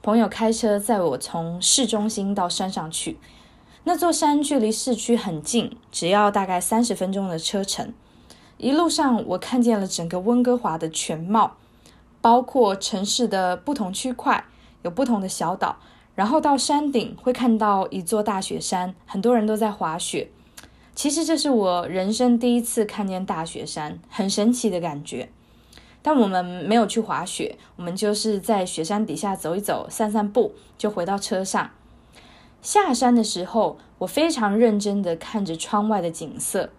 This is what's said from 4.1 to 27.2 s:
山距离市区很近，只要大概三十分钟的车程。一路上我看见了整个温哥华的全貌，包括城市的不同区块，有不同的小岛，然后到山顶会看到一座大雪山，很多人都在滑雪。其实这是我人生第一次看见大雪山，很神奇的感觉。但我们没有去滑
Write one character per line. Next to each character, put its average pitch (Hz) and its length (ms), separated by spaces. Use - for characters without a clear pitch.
山 294 280
距 285 200
离 214 100
市 233 240
区 233 220
很 170 260
近， - 340
只 - 160
要 202 240
大 202 160
概 180 140
三 226 240
十 214 100
分 185 180
钟 196 140
的 175 100
车 196 280
程。 - 280
一 - 140
路 320 180
上 285 380
我 180 100
看 247 240
见 226 200
了 196 40
整 175 240
个 180 120
温 240 240
哥 247 120
华 190 220
的 160 100
全 160 300
貌， 190 380
包 240 200
括 240 360
城 196 280
市 240 220
的 185 300
不 285 180
同 196 180
区 254 200
块， 240 320
有 175 100
不 240 120
同 233 160
的 190 80
小 175 280
岛， - 220
然 - 100
后 285 160
到 294 160
山 285 360
顶 226 280
会 254 120
看 233 260
到 202 300
一 190 120
座 208 220
大 208 180
雪 165 200
山， 180 340
很 - 140
多 233 140
人 220 100
都 214 120
在 214 160
滑 170 260
雪。 - 320
其 - 160
实 311 140
这 311 120
是 285 140
我 190 380
人 185 240
生 240 260
第 240 160
一 240 80
次 233 220
看 208 240
见 190 180
大 165 180
雪 - 220
山， 160 320
很 196 220
神 214 220
奇 240 180
的 180 100
感 151 220
觉。 - 280
但 302 160
我 226 120
们 185 160
没 180 320
有 220 100
去 226 140
滑 170 240